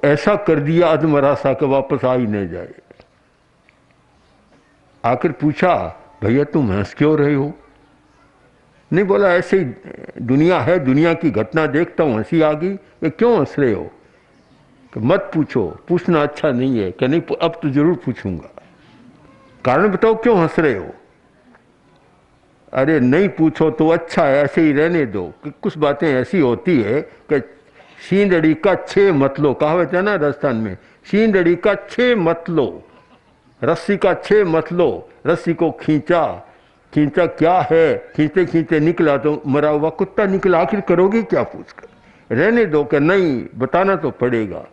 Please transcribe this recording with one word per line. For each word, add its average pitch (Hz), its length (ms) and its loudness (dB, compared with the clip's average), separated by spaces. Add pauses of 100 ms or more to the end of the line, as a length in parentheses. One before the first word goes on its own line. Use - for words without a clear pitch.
ऐसा 147 300 2
कर 165 260 0
दिया 165 280 2
अधमरा 147 460 2
सा 135 200 -2
कि 143 120 -2
वापस 135 380 -2
आ 127 100 2
ही 127 120 0
नहीं 101 220 -4
जाए। 87 260 -12 (2250)
आखिर 127 280 0
पूछा, 143 640 -2 (260)
"भैया 123 220 2
तुम 143 280 -2
हंस 101 220 -4
क्यों 151 240 2
रहे 143 160 2
हो?" 143 180 -2 (1400)
नहीं, 180 120 2
बोला, 202 240 2
"ऐसे 180 300 2
ही 185 60 0 (580)
दुनिया 147 380 2
है, 160 180 0
दुनिया 151 360 2
की 165 160 -2
घटना 110 360 -2
देखता 160 380 -2
हूँ, 123 120 0
हंसी 156 260 0
आ 151 100 2
गई।" 175 220 -4
"ये - 360 -8
क्यों 226 280 2
हंस - 200 -2
रहे 131 140 2
हो?" 85 180 -6 (1040)
कि 117 60 -8
"मत 160 340 0
पूछो, 120 440 -2 (100)
पूछना 170 340 0
अच्छा 147 280 -2
नहीं 127 280 -2
है।" 95 140 -4
कि - 160 -2
"नहीं, 156 140 0 (200)
अब 165 200 -4
तो 151 80 -2
जरूर 147 260 2
पूछूंगा।" - 680 -8 (1000)
"कारण 147 240 2
बताओ, 220 260 2
क्यों 220 240 2
हंस 165 200 0
रहे 147 180 2
हो?" 90 140 -10 (1800)
"अरे 147 280 2
नहीं 143 280 4
पूछो 156 420 0
तो 156 180 0
अच्छा 170 360 0
है, 143 200 2
ऐसे 143 160 -2
ही 156 120 4
रहने 156 340 0
दो।" 95 260 -8 (120)
कि 147 80 -12 (100)
कुछ 180 160 -6
बातें 147 360 0
ऐसी 127 260 0
होती 131 420 2
है 117 200 -2
कि - 600 -6 (460)
शींदड़ी 180 440 2
का 185 200 0
छे 196 380 2
मत 139 280 0
लो, 147 140 2
कहावत 165 400 0
है 180 80 0
ना 208 120 0
राजस्थान 143 420 -2
में, 107 200 -6 (340)
शींदड़ी 190 460 2
का 202 180 0
छे 240 400 -2
मत 165 340 -2
लो, 139 340 -2 (840)
रस्सी 180 320 -2
का 185 180 0
छे 208 300 2
मत 165 280 -2
लो। 143 360 -2 (180)
रस्सी 165 280 -2
को 165 160 0
खींचा, 151 720 -2 (520)
खींचा 151 320 2
क्या 175 340 2 (100)
है, 160 460 2
खींचते 156 300 0
खींचते 160 340 0
निकला 160 360 2
तो 147 300 -2
मरा 147 220 0
हुआ 151 220 0
कुत्ता 196 360 -2
निकला। 190 340 2
आखिर 196 200 -2
करोगे 190 420 2
क्या 156 200 -2
पूछकर? - 460 -12 (460)
रहने 220 320 2
दो 151 180 0
कि 147 160 0
नहीं, 156 540 0
बताना 175 420 0
तो 151 140 -4
पड़ेगा। 110 640 -4